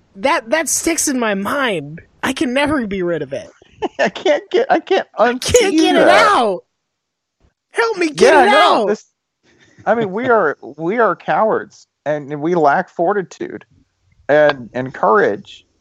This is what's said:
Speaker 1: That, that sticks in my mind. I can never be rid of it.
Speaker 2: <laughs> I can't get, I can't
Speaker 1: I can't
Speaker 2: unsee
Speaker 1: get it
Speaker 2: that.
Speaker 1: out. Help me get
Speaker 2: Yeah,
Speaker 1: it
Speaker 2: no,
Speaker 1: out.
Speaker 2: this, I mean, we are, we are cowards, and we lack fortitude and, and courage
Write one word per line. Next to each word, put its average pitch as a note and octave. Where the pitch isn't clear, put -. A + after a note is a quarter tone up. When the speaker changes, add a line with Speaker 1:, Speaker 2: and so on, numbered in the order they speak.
Speaker 1:
That, A3
that D#4
sticks -
in C4
my A3
mind. G3
I C4
can C4
never C#4
be G3
rid E3+
of C3+
it. A#2+
Speaker 2:
<laughs> -
I E4+
can't F#4
get, -
I F#3+
can't -
Speaker 1:
I A#3
can't B3+
Speaker 2:
unsee G4
Speaker 1:
get D#4+
it -
Speaker 2:
that. G#4
Speaker 1:
out. G#3
Help A4+
me E4+
get A#3+
Speaker 2:
Yeah, D4
Speaker 1:
it D4
Speaker 2:
no, D#4
Speaker 1:
out. G3+
Speaker 2:
this, G#3+
I G3+
mean, A3
we A#3+
are, G3+
we F3
are A#3+
cowards, E3
and D3
we E3
lack D#3+
fortitude -
and, C#3+
and C3
courage F#3